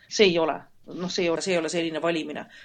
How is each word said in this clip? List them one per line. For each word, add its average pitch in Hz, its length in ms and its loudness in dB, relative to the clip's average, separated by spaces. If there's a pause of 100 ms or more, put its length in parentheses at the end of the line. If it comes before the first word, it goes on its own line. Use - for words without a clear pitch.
See 202 220 4
ei 170 80 2
ole. 160 180 2 (340)
Noh, 180 220 -6
see 180 140 0
ei 165 40 2
ole, 160 140 0
see 190 100 0
ei 170 60 2
ole 160 100 -2
selline 165 320 -2
valimine, 160 440 -2 (180)